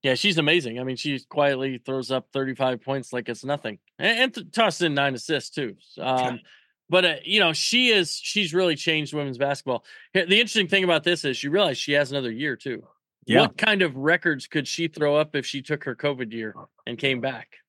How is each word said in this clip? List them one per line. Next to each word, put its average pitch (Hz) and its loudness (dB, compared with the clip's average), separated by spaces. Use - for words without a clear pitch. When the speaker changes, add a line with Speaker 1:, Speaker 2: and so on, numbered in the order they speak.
Speaker 1:
Yeah, 131 4
she's 170 2
amazing. 147 2
I 127 -6
mean, 131 -4
she 139 -4
quietly 135 0
throws 131 -4
up 131 -2
thirty-five 131 -2
points 135 -6
like 123 -6
it's 117 -8
nothing, 131 -6
and, 220 2
and 254 2
th-, 185 -14
tossed 214 2
in 160 2
nine 139 2
assists 139 -4
too. 117 -6
Um, 127 0
Speaker 2:
Yeah. - -10
Speaker 1:
But, 180 6
uh, 165 2
you 202 2
know, 165 4
she 247 2
is, 196 2
she's 180 -4
really 180 4
changed 151 -2
women's 143 -4
basketball. 135 -2
H-, 180 2
the 202 6
interesting 214 0
thing 190 2
about 165 2
this 175 0
is 131 -4
you 143 -4
realize 165 2
she - -4
has 143 2
another 135 -4
year, 127 -4
too. - -10
Speaker 2:
Yeah. - 6
Speaker 1:
What - 0
kind 208 2
of 143 0
records 151 0
could 151 -4
she 165 -4
throw 147 2
up 151 0
if 139 -2
she 143 -6
took 147 -6
her 127 -4
covid 127 -4
year 110 -8
and 120 -8
came 131 0
back? 123 -8